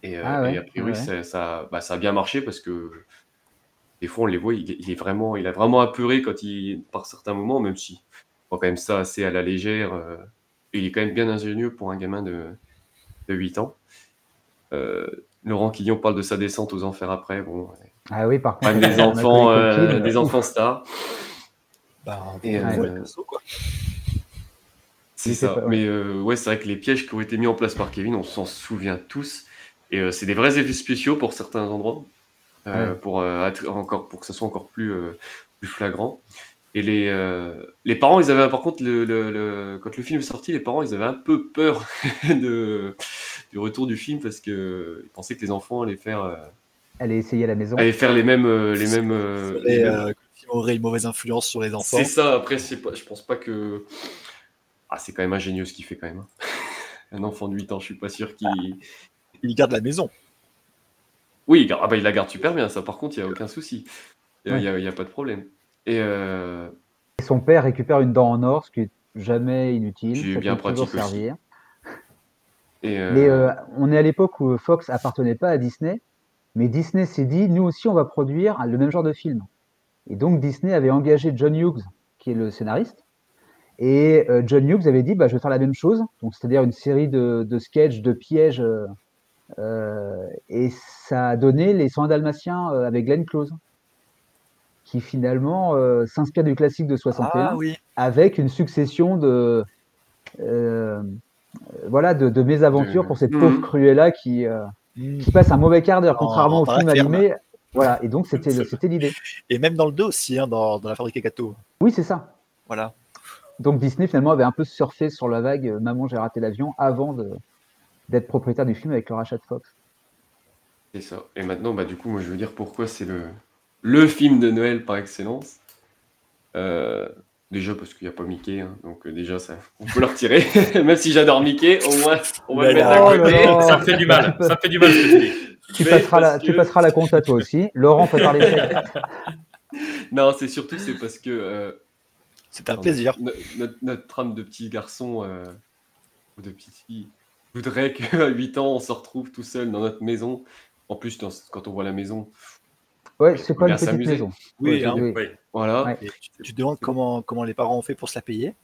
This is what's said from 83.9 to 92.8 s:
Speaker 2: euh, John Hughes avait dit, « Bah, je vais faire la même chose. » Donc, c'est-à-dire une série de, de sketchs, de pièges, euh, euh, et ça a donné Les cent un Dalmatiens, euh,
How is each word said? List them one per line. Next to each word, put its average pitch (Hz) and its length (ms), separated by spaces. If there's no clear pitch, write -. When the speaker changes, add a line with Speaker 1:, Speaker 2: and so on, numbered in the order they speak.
Speaker 2:
euh, 123 180
John 139 220
Hughes 180 180
avait 131 160
dit, « 165 140
Bah, 151 120
je 117 60
vais 123 60
faire 147 100
la 131 80
même 135 160
chose. » 220 280
Donc, 110 120
c'est-à-dire 131 280
une 123 100
série 143 360
de, 120 400
de 117 100
sketchs, 131 420
de 120 120
pièges, 156 480
euh, 110 260
euh, 107 680
et 123 220
ça 127 220
a 120 60
donné 135 360
Les 160 160
cent 147 160
un 151 40
Dalmatiens, 151 640
euh, 127 140